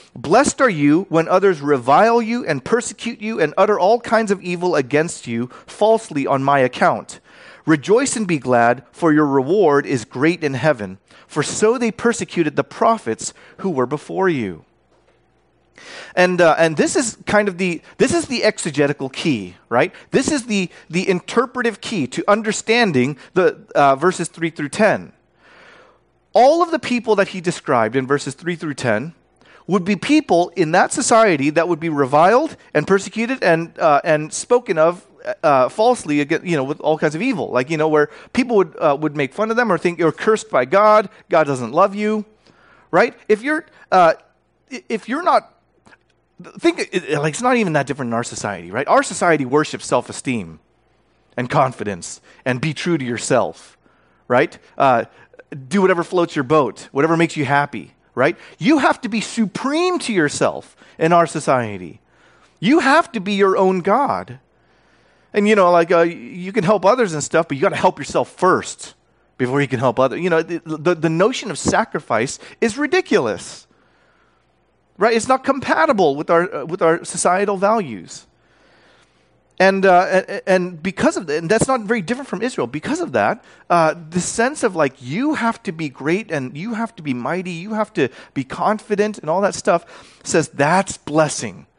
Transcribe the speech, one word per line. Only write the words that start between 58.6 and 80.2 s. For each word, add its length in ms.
have 240
to 80
be 100
supreme 800
to 140
yourself 640
in 140
our 160
society. 720
You 180
have 320
to 80
be 140
your 240
own 240
God. 580
And, 140
you 80
know, 160
like, 200
uh, 120
you 500
can 100
help 220
others 280
and 80
stuff, 280
but 80
you 40
gotta 140
help 240
yourself 320
first 640
before 240
you 60
can 120
help 200
others. 220
You 80
know, 120
the, 240
the, 300
the 140
notion 420
of 80
sacrifice 800
is 160
ridiculous, 880
right? 180
It's 120
not 160
compatible 720
with 140
our, 240
uh, 120
with 160
our 240
societal 520
values. 680
And, 260
uh, 240
a-, 280